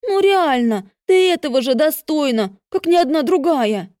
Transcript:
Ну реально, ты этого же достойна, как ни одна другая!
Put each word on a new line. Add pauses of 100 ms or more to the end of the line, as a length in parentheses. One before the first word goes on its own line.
Ну
реально, (140)
ты
этого
же
достойна, (100)
как
ни
одна
другая!